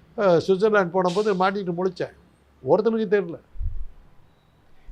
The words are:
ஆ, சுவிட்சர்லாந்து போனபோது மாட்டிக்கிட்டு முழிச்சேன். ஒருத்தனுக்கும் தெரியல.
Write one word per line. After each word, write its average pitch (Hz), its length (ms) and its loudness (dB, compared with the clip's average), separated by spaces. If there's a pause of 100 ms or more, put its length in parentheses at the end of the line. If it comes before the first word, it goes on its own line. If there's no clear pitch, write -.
(180)
ஆ, 190 180 4
சுவிட்சர்லாந்து 190 540 2
போனபோது 190 440 0
மாட்டிக்கிட்டு 185 480 -2
முழிச்சேன். 180 300 -4 (560)
ஒருத்தனுக்கும் 214 480 2
தெரியல. 170 240 -6 (1500)